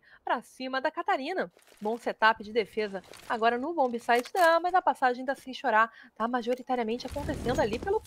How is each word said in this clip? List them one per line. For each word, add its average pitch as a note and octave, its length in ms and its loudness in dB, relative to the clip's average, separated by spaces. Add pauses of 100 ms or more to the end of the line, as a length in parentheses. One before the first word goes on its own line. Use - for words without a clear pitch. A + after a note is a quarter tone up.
(220)
pra C#4+ 200 -2
cima C4 360 -8
da D4+ 120 0
Catarina. E4 600 -2 (300)
Bom G#3+ 160 -4
setup A3 480 2
de G#3+ 80 -14
defesa G#3 500 -2 (240)
agora A#3 300 2
no C#4 160 -6
bomb B3+ 260 0
site A#3+ 320 0
da E4 260 6
A, E4 40 2
mas F4 140 0
a F4+ 80 4
passagem B3+ 420 0
da C4 100 -4
Sem C4 200 -12
Chorar A3+ 360 2 (240)
tá A3+ 140 -2
majoritariamente B3 800 -4
acontecendo C#4+ 540 -4
ali A3+ 180 0
pelo G4+ 280 -2